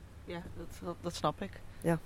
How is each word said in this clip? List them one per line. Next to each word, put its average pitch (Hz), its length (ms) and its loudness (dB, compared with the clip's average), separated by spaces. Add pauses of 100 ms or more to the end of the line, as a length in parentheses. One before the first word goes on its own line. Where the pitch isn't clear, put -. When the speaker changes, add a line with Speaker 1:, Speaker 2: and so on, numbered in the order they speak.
(240)
Speaker 1:
ja, 175 180 -4 (140)
dat, 170 100 -6 (180)
dat, 175 160 -2
dat 175 140 -2
snap - 280 4
ik. - 180 -4 (200)
Speaker 2:
Ja, 165 260 8